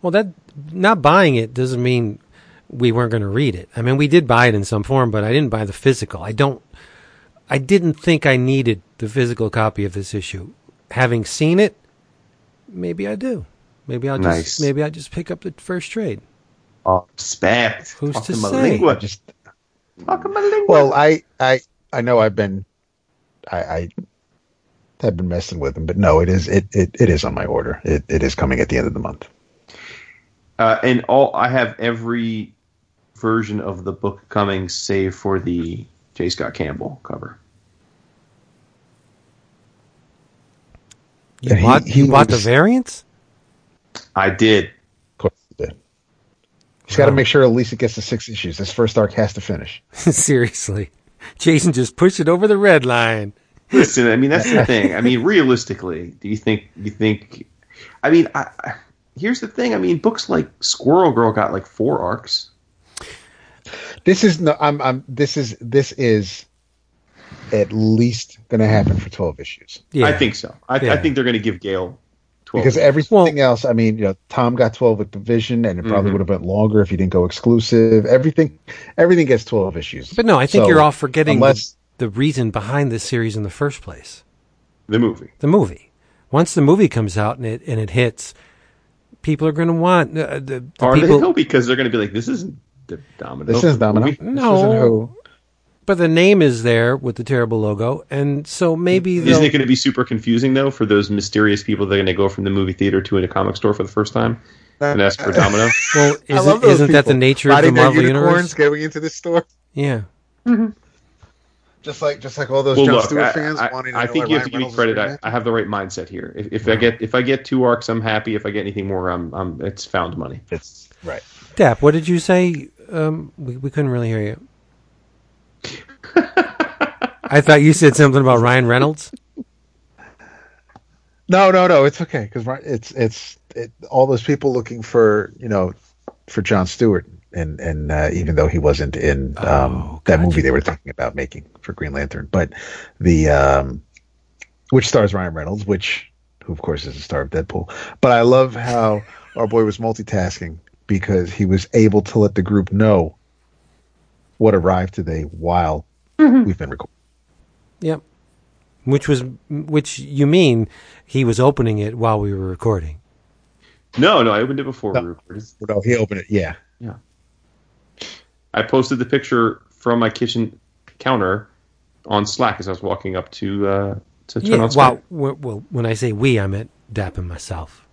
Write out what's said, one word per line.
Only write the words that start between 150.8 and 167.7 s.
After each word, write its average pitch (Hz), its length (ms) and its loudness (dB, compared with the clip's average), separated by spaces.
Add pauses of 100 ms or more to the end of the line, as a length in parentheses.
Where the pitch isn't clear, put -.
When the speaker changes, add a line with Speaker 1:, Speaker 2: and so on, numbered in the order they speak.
Speaker 3:
because 92 460 -2
he 101 140 -2
was 92 260 0
able 104 300 4
to - 160 -4
let 104 160 2
the 95 80 -2
group 98 280 0
know 98 460 2 (1200)
what 110 160 4
arrived 92 400 0
today 80 280 -6
while 80 640 -4 (300)
Speaker 4:
Mm-hmm. 262 280 6
Speaker 3:
we've 92 120 -2
been 71 140 -10
recording. - 240 -14 (840)
Speaker 1:
Yep. 160 200 -4 (840)
Which 139 240 0
was, 127 160 0 (260)
which 151 480 -4
you 143 300 -2
mean 143 400 4 (360)
he 135 200 -2
was 117 160 0
opening 127 380 2
it 107 180 -6
while 110 240 0
we 101 120 -4
were 95 140 -6
recording? 90 540 -4 (960)
Speaker 2:
No, 160 240 4
no, 113 80 4
I 104 100 2
opened 135 200 -4
it - 20 -8
before 123 300 -8
Speaker 3:
No. 90 80 0
Speaker 2:
we 87 80 -8
recorded. 90 340 -16 (260)
Speaker 3:
No, 104 160 -2
he 120 120 2
opened 104 240 -4
it. - 80 -14
Yeah. 87 260 -2 (240)
Speaker 2:
Yeah. 117 160 -14 (1600)